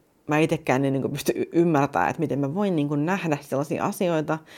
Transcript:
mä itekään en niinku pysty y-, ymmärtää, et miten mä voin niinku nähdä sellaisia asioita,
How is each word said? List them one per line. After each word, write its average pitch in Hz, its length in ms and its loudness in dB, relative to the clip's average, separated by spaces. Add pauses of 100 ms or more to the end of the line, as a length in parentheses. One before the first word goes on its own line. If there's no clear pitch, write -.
(260)
mä 151 120 0
itekään 151 460 2
en 135 80 2
niinku 135 160 -2
pysty - 280 -2
y-, - 160 -2
ymmärtää, 143 560 2
et 104 100 -4
miten 143 200 -2
mä 139 160 -2
voin 196 220 0
niinku 147 200 0
nähdä 160 440 0
sellaisia 139 440 -4
asioita, 160 540 0 (200)